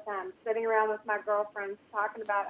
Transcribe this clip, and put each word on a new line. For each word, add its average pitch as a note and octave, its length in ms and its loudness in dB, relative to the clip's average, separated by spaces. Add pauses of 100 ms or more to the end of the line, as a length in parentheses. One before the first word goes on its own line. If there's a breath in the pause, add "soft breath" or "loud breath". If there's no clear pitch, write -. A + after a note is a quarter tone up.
time, F#3+ 240 -4 (140)
sitting A3+ 180 0
around A3 240 4
with G#3+ 180 -2
my G#3 200 0
girlfriends G#3 500 0 (160)
talking G#3+ 300 -2
about, G3+ 280 0